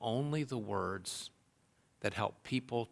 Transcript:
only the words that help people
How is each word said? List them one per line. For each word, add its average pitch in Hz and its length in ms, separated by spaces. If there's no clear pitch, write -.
only 143 420
the 131 140
words 95 720
that 104 140
help - 300
people 120 460